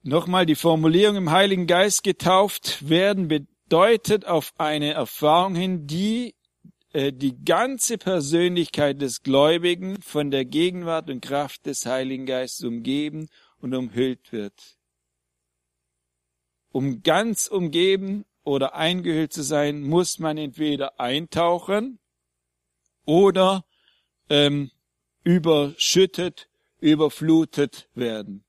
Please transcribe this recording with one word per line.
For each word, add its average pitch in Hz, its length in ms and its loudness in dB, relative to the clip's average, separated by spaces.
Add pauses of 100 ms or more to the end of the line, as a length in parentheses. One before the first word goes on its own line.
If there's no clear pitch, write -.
Nochmal 175 420 0
die 156 100 2
Formulierung, 165 600 4
im 175 140 -2
Heiligen 185 360 2
Geist 185 360 2
getauft 185 880 0
werden, 190 380 2
bedeutet 196 960 2
auf 165 320 -2
eine 151 340 -2
Erfahrung 160 640 2
hin, 175 320 -4
die, 208 480 -4 (580)
äh, 139 180 0
die 131 320 -4
ganze 233 540 0
Persönlichkeit 165 1040 0
des 131 220 -6
Gläubigen 175 800 2
von 147 280 -4
der 135 140 -2
Gegenwart 165 640 -2
und 131 140 -10
Kraft 139 420 -6
des 139 220 -8
Heiligen 131 400 -4
Geistes 127 400 -6
umgeben 143 640 -6 (300)
und 131 140 -6
umhüllt 127 560 -4
wird. - 460 -12 (1900)
Um 131 320 -4
ganz 196 440 0
umgeben 190 800 -2 (160)
oder 135 320 -2
eingehüllt 160 580 -2
zu 156 100 -8
sein, 147 380 -2
muss 165 380 0
man 156 180 -4
entweder 143 640 -6
eintauchen 170 1000 -2 (1080)
oder, 185 580 4 (640)
ähm, 143 420 2 (520)
überschüttet, 170 1300 0 (280)
überflutet 156 1160 2
werden. 107 540 -8